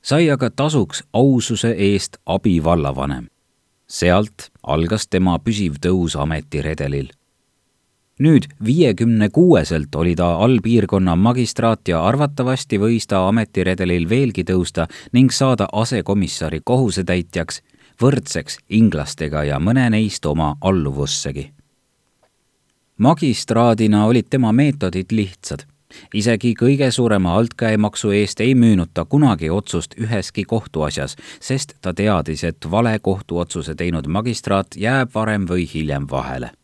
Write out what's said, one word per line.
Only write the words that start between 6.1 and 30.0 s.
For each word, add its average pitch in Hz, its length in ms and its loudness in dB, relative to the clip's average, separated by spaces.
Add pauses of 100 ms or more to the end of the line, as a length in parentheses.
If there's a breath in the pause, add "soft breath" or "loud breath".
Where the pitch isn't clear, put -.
ametiredelil. 71 920 -4 (1120)
Nüüd 147 240 6 (200)
viiekümne 117 680 2
kuueselt 87 640 2
oli 85 180 2
ta 87 120 0 (180)
allpiirkonna 101 680 2
magistraat 113 760 0
ja 82 160 0
arvatavasti 131 720 0
võis 110 320 0
ta 95 220 2
ametiredelil 92 760 0
veelgi 113 360 0
tõusta 87 400 -2 (320 loud breath)
ning 127 160 6
saada 123 400 0
asekomissari 95 920 -2
kohusetäitjaks, 90 1000 -2 (380 soft breath)
võrdseks 120 580 0 (100)
inglastega 78 800 0
ja 69 100 -2
mõne 120 300 2
neist 107 360 -2
oma 76 260 0 (100)
alluvussegi. 71 880 -2 (1500)
Magistraadina 110 1080 2
olid 117 240 2
tema 123 240 0
meetodid 117 580 0
lihtsad. 98 540 -6 (480 loud breath)
Isegi 110 400 0
kõige 135 380 2
suurema 101 440 2
altkäemaksu 110 800 0
eest 104 280 0
ei 127 140 2
müünud 107 380 4
ta 82 120 -2
kunagi 110 440 2
otsust 90 480 -4
üheski 107 480 -4